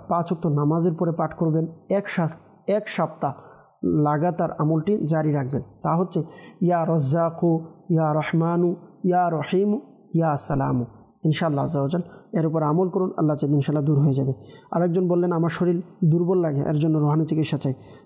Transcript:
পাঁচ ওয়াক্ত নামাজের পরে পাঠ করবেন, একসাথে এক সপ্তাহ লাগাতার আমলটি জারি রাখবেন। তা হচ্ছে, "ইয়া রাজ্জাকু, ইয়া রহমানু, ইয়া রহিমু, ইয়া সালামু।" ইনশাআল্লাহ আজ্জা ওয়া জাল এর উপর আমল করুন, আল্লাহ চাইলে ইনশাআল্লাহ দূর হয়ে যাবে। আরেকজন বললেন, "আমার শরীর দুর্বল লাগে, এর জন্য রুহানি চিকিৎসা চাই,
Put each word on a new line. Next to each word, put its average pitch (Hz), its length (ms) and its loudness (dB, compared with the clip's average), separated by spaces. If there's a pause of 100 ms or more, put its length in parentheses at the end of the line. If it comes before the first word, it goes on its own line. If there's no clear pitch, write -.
পাঁচ 170 240 -2
ওয়াক্ত 165 140 -4
নামাজের 156 480 2
পরে 170 180 -2
পাঠ 160 260 -4
করবেন, 160 280 0 (240)
একসাথে 185 580 -4 (220)
এক 208 200 -2
সপ্তাহ 156 440 -4 (520)
লাগাতার 160 640 0 (100)
আমলটি 160 480 0
জারি 156 260 0
রাখবেন। 139 300 -2 (200)
তা 160 140 0
হচ্ছে, 180 280 -2 (360)
"ইয়া 170 260 2
রাজ্জাকু, 165 800 0 (260)
ইয়া 160 220 2
রহমানু, 170 640 0 (280)
ইয়া 180 260 2
রহিমু, 196 500 0 (340)
ইয়া 160 220 2
সালামু।" 135 480 -2 (400)
ইনশাআল্লাহ 151 400 0
আজ্জা 147 160 -2
ওয়া 139 80 0
জাল 170 140 -2 (300)
এর 160 140 0
উপর 156 160 0
আমল 160 260 2
করুন, 185 280 -2
আল্লাহ 151 200 2
চাইলে 147 200 0
ইনশাআল্লাহ 143 280 0
দূর 147 160 4
হয়ে 147 120 4
যাবে। 135 200 0 (400)
আরেকজন 175 360 0
বললেন, 175 240 2
"আমার 165 180 0
শরীর 175 320 0 (220)
দুর্বল 175 340 4
লাগে, 151 220 0
এর 151 140 0
জন্য 156 240 2
রুহানি 151 280 2
চিকিৎসা 156 320 0
চাই, 131 160 -2 (320)